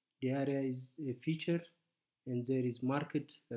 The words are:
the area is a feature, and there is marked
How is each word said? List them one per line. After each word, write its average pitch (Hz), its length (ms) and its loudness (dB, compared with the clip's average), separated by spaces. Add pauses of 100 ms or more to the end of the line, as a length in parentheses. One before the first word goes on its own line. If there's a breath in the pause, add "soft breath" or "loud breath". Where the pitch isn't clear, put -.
(220)
the 127 100 2
area 139 280 2
is 127 380 -2 (100)
a 123 60 0
feature, 165 500 0 (640)
and 123 180 0
there 131 200 2
is 120 180 -2
marked 139 480 0 (260)